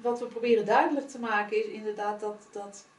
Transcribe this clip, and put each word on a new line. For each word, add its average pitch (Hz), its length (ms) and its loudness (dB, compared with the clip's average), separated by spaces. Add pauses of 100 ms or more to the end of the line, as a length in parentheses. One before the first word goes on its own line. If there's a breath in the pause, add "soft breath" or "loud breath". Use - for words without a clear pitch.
wat 240 180 0
we 240 60 -6
proberen 226 400 2
duidelijk 277 420 4
te 247 120 -12
maken 214 460 0
is - 60 -8
inderdaad 208 480 -4
dat, 208 320 -8
dat, 202 340 -14 (140)